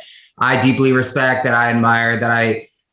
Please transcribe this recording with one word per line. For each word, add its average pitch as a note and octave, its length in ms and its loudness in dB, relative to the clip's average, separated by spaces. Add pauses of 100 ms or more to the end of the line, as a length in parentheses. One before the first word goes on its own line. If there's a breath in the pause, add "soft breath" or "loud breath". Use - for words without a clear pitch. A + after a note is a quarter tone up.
(380 loud breath)
I C3 180 0
deeply C3 360 2
respect, B2+ 540 -2
that A#2+ 80 0
I A#2+ 160 0
admire, A#2 500 0
that A#2 100 -2
I, A2+ 380 -2 (240)